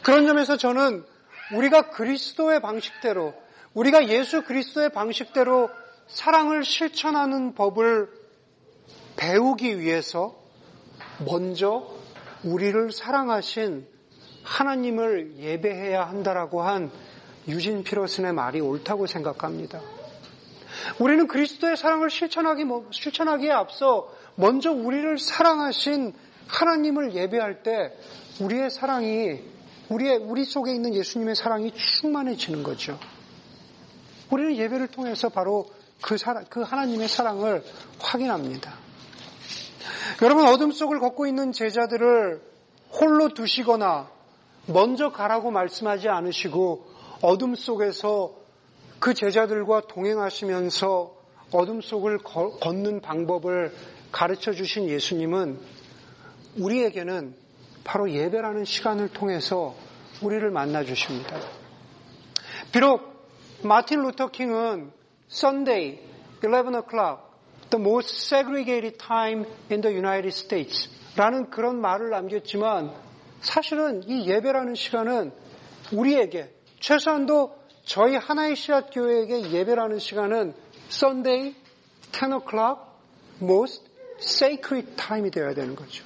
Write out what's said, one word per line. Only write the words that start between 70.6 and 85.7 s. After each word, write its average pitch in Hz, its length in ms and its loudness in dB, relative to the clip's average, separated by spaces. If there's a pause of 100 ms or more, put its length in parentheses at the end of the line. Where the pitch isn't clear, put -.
그런 240 300 -2
말을 208 300 0
남겼지만 202 840 -2 (480)
사실은 302 680 0
이 226 220 -2
예배라는 240 460 0
시간은 226 580 -2 (600)
우리에게, 208 600 2 (260)
최소한도 294 760 2 (280)
저희 240 300 4
하나의 302 420 -2
씨앗 277 360 0
교회에게 233 600 0
예배라는 214 460 0
시간은 202 560 -2 (360)
Sunday, 262 640 0 (580)
ten 269 200 -2
o'clock, 247 500 -2 (580)
most 190 420 2 (360)
sacred - 800 -2
time이 208 340 -4
되어야 139 240 -2
되는 135 200 -4